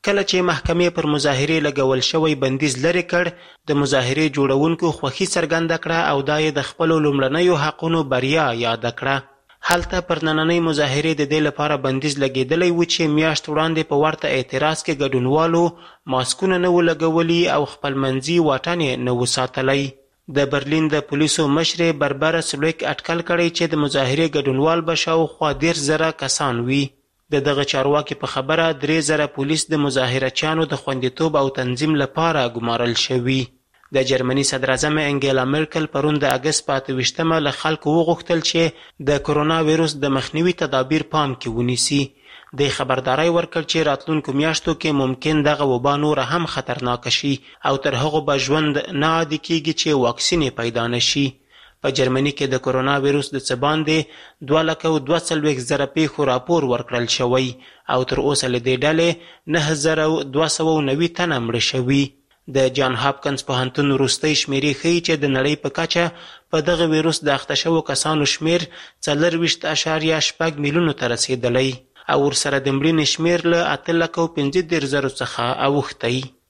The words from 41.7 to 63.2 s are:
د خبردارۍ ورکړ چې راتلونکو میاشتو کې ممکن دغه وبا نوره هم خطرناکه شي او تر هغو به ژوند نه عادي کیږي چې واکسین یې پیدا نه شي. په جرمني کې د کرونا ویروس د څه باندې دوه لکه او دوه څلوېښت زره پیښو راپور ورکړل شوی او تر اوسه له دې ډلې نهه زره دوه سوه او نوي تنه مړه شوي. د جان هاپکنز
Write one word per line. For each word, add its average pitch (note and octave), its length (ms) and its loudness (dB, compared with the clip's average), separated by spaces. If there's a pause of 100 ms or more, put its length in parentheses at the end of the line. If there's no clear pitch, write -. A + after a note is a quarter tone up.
د C#3 180 0
خبردارۍ C3 600 0
ورکړ E3+ 340 -2
چې D#3+ 200 0
راتلونکو C#3+ 500 -2
میاشتو D#3 340 0
کې D#3 280 0
ممکن C#3+ 480 0
دغه C#3+ 220 0
وبا B2+ 300 2
نوره D3 300 2
هم E3 220 -2
خطرناکه B2 640 -4
شي C#3 140 -2 (360)
او C#3 60 2 (120)
تر C3 160 0
هغو D3+ 280 0
به C3+ 180 0
ژوند D3 340 2 (200)
نه D#3+ 100 4
عادي D#3 340 -2
کیږي D#3+ 340 -2
چې - 80 0 (160)
واکسین - 380 0
یې C3 180 -2
پیدا A#2 360 -2
نه A#2+ 40 0 (100)
شي. C#3+ 160 2 (560)
په C3+ 140 0
جرمني C3+ 360 2
کې C#3+ 140 -4 (100)
د B2+ 100 -4
کرونا C3+ 320 0
ویروس C#3 320 0
د C#3 80 -6
څه B2+ 160 -4 (100)
باندې D#3 340 0 (520)
دوه D#3+ 120 4 (100)
لکه D#3+ 160 -6
او D#3+ 100 2
دوه C#3+ 200 0 (100)
څلوېښت D3 420 -2
زره C#3+ 260 0
پیښو D3 380 0
راپور D#3 300 0
ورکړل A#2+ 420 -2 (100)
شوی B2+ 320 0 (440)
او B2+ 120 2
تر C3 220 -2
اوسه C#3 280 0
له B2 120 -2
دې C3 180 2
ډلې D#3+ 260 2 (460)
نهه D3+ 300 0
زره D#3 180 2 (320)
دوه D#3 220 2
سوه D#3+ 180 2
او D3 140 0
نوي D#3 180 0
تنه E3 380 -2
مړه A#2 260 0
شوي. C3+ 320 2 (440)
د C3+ 180 2 (100)
جان C3 260 0
هاپکنز C#3 440 -2